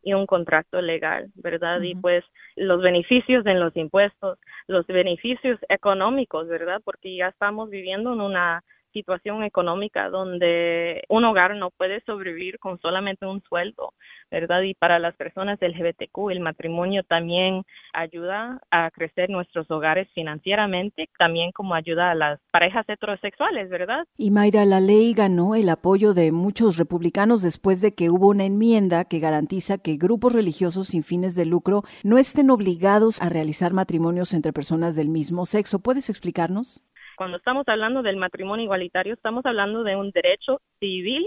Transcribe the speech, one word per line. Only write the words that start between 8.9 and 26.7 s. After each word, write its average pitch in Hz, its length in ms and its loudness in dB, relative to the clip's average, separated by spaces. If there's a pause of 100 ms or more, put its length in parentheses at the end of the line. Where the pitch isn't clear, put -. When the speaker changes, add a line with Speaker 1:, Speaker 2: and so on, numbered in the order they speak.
Speaker 1:
situación 208 500 -6
económica 196 640 -2
donde 170 1000 -2
un 226 160 4
hogar 196 320 4
no 185 120 -6
puede 190 360 -6
sobrevivir 190 540 -10
con 185 200 -10
solamente 190 460 -4
un 190 160 -8
sueldo, - 520 -6 (380)
¿verdad? 170 300 0
Y 190 120 -2
para 170 260 2
las 170 180 -2
personas 190 440 -6
L 175 140 -2
G 175 80 -6
B 170 80 0
T - 160 -12
Q, 202 220 -8
el 180 100 -4
matrimonio 175 640 -4
también 180 600 -2 (280)
ayuda 185 680 -8 (100)
a 170 200 2
crecer 180 380 -4
nuestros 175 400 -6
hogares 156 440 0
financieramente, 190 960 -4 (100)
también 170 320 2
como 190 240 -4
ayuda 165 360 0
a 170 40 0
las 151 240 -2 (140)
parejas 185 340 2
heterosexuales, 208 840 -6
¿verdad? 190 460 -6
Speaker 2:
Y 202 160 0
Mayra, 208 320 6
la 196 160 6
ley 214 340 6
ganó 190 420 2
el 220 120 2
apoyo 196 460 4
de 165 180 4
muchos 190 460 2